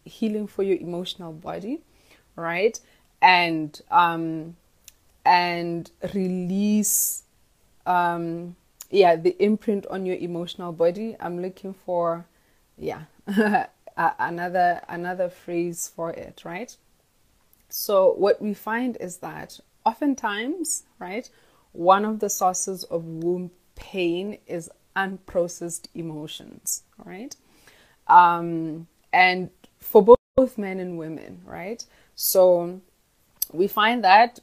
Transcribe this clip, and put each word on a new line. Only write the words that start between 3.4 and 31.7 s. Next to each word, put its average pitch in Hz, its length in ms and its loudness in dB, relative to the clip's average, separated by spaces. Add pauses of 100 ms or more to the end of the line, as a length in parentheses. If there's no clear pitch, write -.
um, 165 680 0 (680)
and 170 640 0 (220)
release, 190 1120 -2 (640)
um, 175 720 -2 (340)
yeah, 180 260 6
the 170 260 0
imprint 208 440 0
on 190 180 -8
your 185 120 -4
emotional 175 560 -8
body. 175 460 -2
I'm 175 220 -8
looking 190 320 -10
for, 170 540 -4 (500)
yeah, 156 280 -10 (100)
<laughs> - 120 -20
a-, 202 420 0 (280)
another, 175 920 0
another 180 400 -4
phrase 175 640 -6
for 165 160 -6
it, - 340 -14
right? 180 320 -12 (920)
So 190 440 2
what 190 300 0
we 208 120 -4
find 226 440 -6
is 175 200 -12
that - 420 -14 (260)
oftentimes, 262 960 -4 (160)
right, 185 300 -10 (440)
one 190 320 4
of 214 160 -4
the 247 80 -2
sources 185 560 -4
of 170 200 -8
womb 170 460 -6 (260)
pain 185 720 -4
is 165 240 -10 (240)
unprocessed 185 1000 -6
emotions, - 880 -10 (200)
right? 196 320 -16 (760)
Um, 170 800 4 (240)
and 185 360 2 (320)
for - 220 6
bo-, 233 140 10 (200)
both 262 220 2
men 190 220 -6
and 180 180 -8
women, 160 480 -12
right? 190 360 -12 (320)